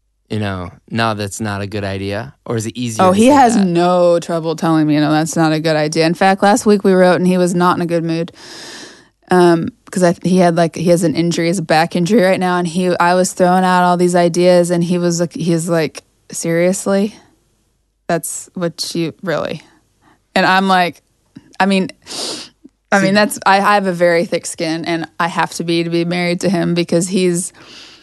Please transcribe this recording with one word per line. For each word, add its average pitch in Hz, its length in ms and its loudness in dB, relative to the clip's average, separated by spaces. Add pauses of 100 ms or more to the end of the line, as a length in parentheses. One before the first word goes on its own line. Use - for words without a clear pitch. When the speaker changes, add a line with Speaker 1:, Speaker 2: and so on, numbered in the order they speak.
(300)
Speaker 1:
you 110 80 -6
know, 95 320 -6 (180)
"No, 113 260 -2
that's 101 260 -8
not 104 200 -6
a 104 60 -8
good 101 180 -6
idea"? 98 500 -8 (120)
Or 120 100 -4
is 110 100 -4
it 117 100 -10
easier 120 280 -2
Speaker 2:
Oh, 185 80 4
Speaker 1:
to 190 40 0
Speaker 2:
he 214 120 4
Speaker 1:
say 277 60 6
Speaker 2:
has 240 220 4
Speaker 1:
that? 196 100 2
Speaker 2:
no 175 540 2
trouble 165 360 -6
telling 156 300 0
me, 151 120 2
"No, 151 140 0
that's 156 240 -2
not 160 160 2
a 156 80 -2
good 156 160 0
idea." 156 300 0
In 175 80 0
fact, 190 280 2
last 202 220 2
week 208 200 2
we 196 80 4
wrote 180 240 4
and 180 100 0
he 185 120 2
was 180 160 0
not 175 220 2
in 180 60 -2
a 175 40 -2
good 165 180 -2
mood. 165 280 -4 (1000)
Um, 175 380 2 (220)
'cause 180 120 -4
I, 175 200 4
he 185 160 2
had, 175 180 4
like, 170 200 0
he 165 140 2
has 170 140 4
an 160 100 0
injury, 165 340 -2
his 160 120 -2
back 160 360 0
injury 180 260 2
right 185 180 2
now, 180 180 0
and 180 80 -2
he, 180 220 -2 (100)
I 175 160 2
was 185 180 0
throwing 185 320 2
out 180 180 2
all 180 140 2
these 180 180 2
ideas, 175 560 4
and 175 140 0
he 175 140 0
was 175 220 -2
like, 175 140 -4
he's 170 340 -2
like, 165 340 -4 (280)
"Seriously? 190 840 -2 (920)
That's - 480 -6
what 170 400 -8
you, 160 280 -4
really?" 160 400 -6 (720)
And 190 100 0
I'm 190 240 2
like, 180 320 0 (600)
I 190 60 2
mean, 190 240 0 (1000)
I 202 100 2
mean, 190 140 2
that's, 208 320 0
I, 196 140 4
I 208 140 2
have 202 120 0
a 185 60 0
very 175 320 2
thick 175 220 -6
skin, 165 380 -6
and 165 240 -4 (120)
I 170 80 -2
have 170 260 -4
to 175 100 -8
be, 170 200 0
to 170 60 -6
be 170 140 0
married 175 360 -2
to 180 100 -2
him 170 240 0
because 170 340 0
he's, 185 440 -2 (500)